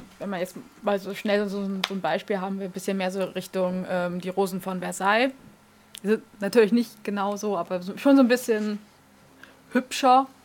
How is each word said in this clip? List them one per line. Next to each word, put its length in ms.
wenn 120
man 100
jetzt 160
mal 160
so 160
schnell 340
so 120
ein, 260
so 80
ein 60
Beispiel 400
haben 180
will, 80
ein 60
bisschen 240
mehr 140
so 140
Richtung, 640
ähm, 320
die 100
Rosen 300
von 200
Versailles. 520
Also 160
natürlich 320
nicht 320
genau 320
so, 220
aber 240
so, 160
schon 180
so 60
ein 60
bisschen 500
hübscher. 540